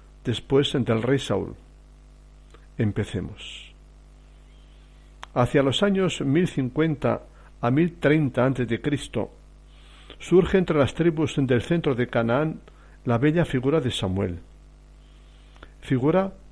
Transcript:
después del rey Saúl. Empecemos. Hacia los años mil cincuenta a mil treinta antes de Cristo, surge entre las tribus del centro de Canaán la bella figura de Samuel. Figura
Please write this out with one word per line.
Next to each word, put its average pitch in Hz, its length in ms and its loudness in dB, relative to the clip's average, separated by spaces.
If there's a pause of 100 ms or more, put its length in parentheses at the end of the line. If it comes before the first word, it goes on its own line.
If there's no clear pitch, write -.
(240)
después 135 500 0
del 117 280 0
rey 131 160 0
Saúl. 101 380 -4 (1200)
Empecemos. - 960 -6 (1600)
Hacia 131 300 2
los 135 180 0
años 190 400 0
mil 156 260 2
cincuenta 135 760 -2 (380)
a 120 100 2
mil 165 240 2
treinta 139 500 2
antes 127 220 0
de 113 140 -2
Cristo, 131 500 -4 (880)
surge 185 400 4
entre 165 180 0
las 131 160 2
tribus 160 440 0
del 127 260 2
centro 160 320 0
de 120 120 -2
Canaán 127 520 -2 (460)
la 117 120 2
bella 151 280 2
figura 139 340 0
de 131 100 -2
Samuel. 92 500 -4 (1400)
Figura 160 520 0 (200)